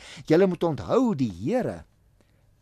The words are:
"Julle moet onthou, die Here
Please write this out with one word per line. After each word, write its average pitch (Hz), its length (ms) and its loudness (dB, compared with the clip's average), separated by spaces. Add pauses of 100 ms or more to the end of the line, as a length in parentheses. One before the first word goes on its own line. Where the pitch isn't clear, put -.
(260)
"Julle 175 200 6
moet 175 160 -2
onthou, 170 520 0
die 131 160 -2
Here 107 540 -4 (760)